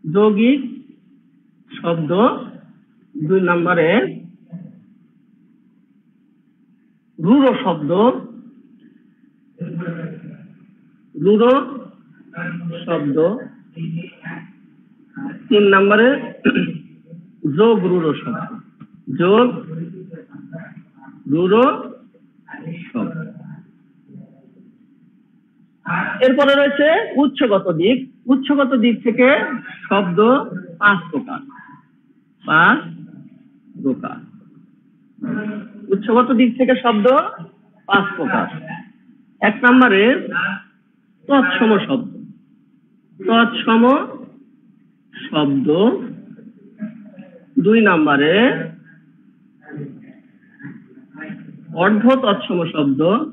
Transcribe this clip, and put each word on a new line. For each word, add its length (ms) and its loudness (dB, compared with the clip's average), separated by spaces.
যৌগিক 560 2
শব্দ। 420 -4
দুই 260 0
নম্বরে 380 2
রূঢ় 320 4
শব্দ, 260 -2
রূঢ় 360 4
শব্দ। 320 -2
তিন 180 4
নম্বরে 340 6
যোগ 220 4
রূঢ় 200 0
শব্দ, 260 -10
যোগ 260 4
রূঢ় 300 4
শব্দ। 280 -8
এরপরে 280 4
রয়েছে 320 2
উৎসগত 440 0
দিক। 180 2
উৎসগত 400 0
দিক 180 4
থেকে 260 2
শব্দ 320 -2
পাঁচ 300 2
প্রকার, 320 -8
পাঁচ 340 4
প্রকার। 360 -6
উৎসগত 360 2
দিক 180 4
থেকে 180 2
শব্দ 220 2
পাঁচ 180 2
প্রকার। 300 -4
এক 200 0
নম্বরে 400 4
তৎসম 420 2
শব্দ, 260 -4
তৎসম 600 2
শব্দ। 540 -2
দুই 140 6
নম্বরে 440 4
অর্ধ 200 2
তৎসম 340 -2
শব্দ 280 0